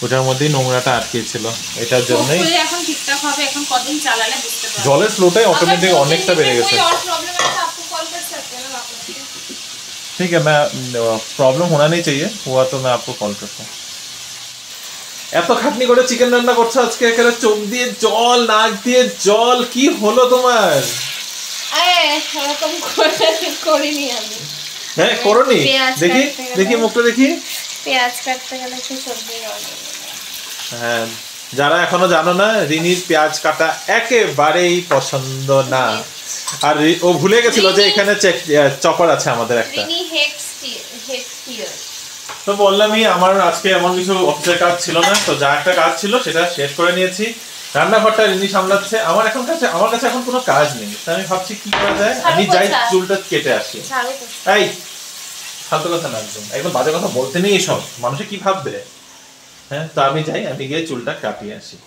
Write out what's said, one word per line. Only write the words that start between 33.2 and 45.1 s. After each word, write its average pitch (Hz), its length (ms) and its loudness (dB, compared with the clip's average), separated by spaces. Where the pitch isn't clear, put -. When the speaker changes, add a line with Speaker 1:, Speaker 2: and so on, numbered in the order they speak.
Speaker 1:
কাটা 156 360 0
একেবারেই 175 1000 2
পছন্দ 135 800 0
না। 123 280 0
Speaker 2:
Yes। - 680 -8
Speaker 1:
আর 147 120 4
রি-, 156 240 4
ও 175 120 4
ভুলে 190 280 4
গেছিল 214 300 4
যে 202 120 4
Speaker 2:
রিনি, 202 40 4
Speaker 1:
এখানে 202 280 2
চেক-, 170 420 2
আহ, 143 120 6
চপার 165 280 2
আছে 143 200 0
আমাদের 117 280 0
একটা। 226 240 -2
Speaker 2:
রিনি 339 300 -6
hates - 540 -6
tea, 240 460 -12
hates 254 380 -12
tears। 208 300 -10
Speaker 1:
তো 202 80 -2
বললামই, 208 520 4
আমার 190 360 4
আজকে 175 280 0
এমন 180 300 2
কিছু 185 180 0
অফিসের 175 300 0
কাজ 175 280 2
ছিল 165 140 0
না, 190 160 4